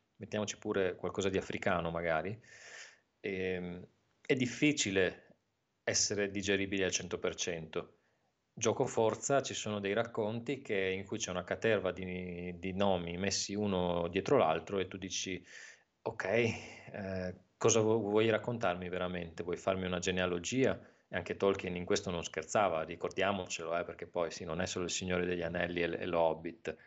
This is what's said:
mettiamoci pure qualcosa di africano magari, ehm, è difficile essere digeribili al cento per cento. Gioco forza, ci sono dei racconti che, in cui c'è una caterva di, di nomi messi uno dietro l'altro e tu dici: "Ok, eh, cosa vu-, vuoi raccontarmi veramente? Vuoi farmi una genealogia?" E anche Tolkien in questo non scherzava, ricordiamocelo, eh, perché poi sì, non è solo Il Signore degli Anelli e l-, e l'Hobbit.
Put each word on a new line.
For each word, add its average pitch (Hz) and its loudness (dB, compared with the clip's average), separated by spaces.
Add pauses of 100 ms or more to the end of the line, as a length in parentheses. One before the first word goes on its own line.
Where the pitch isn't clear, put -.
(180)
mettiamoci 107 -4
pure 98 0
qualcosa 95 -2
di 95 2
africano 85 0
magari, 85 -2 (760)
ehm, 92 -4 (400)
è 143 2
difficile 117 2 (480)
essere 101 2
digeribili 98 0
al 90 4
cento 87 -2
per 90 -2
cento. 82 -6 (560)
Gioco 113 2
forza, 117 4
ci - -6
sono 104 -4
dei 98 0
racconti 117 -2
che, 107 -2
in 95 0
cui 110 -4
c'è - -4
una 90 -2
caterva 95 2
di, 90 -6
di 92 -4
nomi 90 2
messi 98 -2
uno 90 2
dietro 92 2
l'altro 85 2
e 92 -2
tu - -10
dici: 92 -6 (580)
"Ok, - -4
eh, 95 -2 (220)
cosa 113 6
vu-, 110 4
vuoi 107 4
raccontarmi 101 0
veramente? 87 -4
Vuoi 87 -2
farmi 95 0
una 90 0
genealogia?" 92 0 (280)
E - -6
anche 90 -4
Tolkien 98 2
in 87 -4
questo 95 0
non 85 -2
scherzava, 85 0
ricordiamocelo, 87 -2
eh, 87 0
perché 85 -8
poi 85 -2
sì, - -8
non 82 -2
è 92 2
solo 90 -4
Il 85 -4
Signore 90 0
degli 90 0
Anelli 87 0
e 85 2
l-, 85 -2
e 95 -6
l'Hobbit. 82 0 (120)